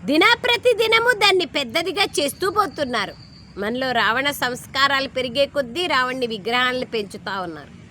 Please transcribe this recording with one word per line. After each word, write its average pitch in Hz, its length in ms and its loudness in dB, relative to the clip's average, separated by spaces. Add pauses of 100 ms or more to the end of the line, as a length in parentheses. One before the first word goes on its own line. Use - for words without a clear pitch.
దినప్రతిదినము 453 1040 4
దాన్ని 392 340 4
పెద్దదిగా 311 580 -2
చేస్తూ 330 460 -2
పోతున్నారు. 285 640 -2 (440)
మనలో 240 340 -2
రావణ 233 400 2
సంస్కారాలు 269 760 0
పెరిగే 262 380 0
కొద్దీ 277 420 -4
రావణుడి 254 400 0
విగ్రహాలను 247 580 0
పెంచుతా 202 560 -6
ఉన్నారు. 156 500 -12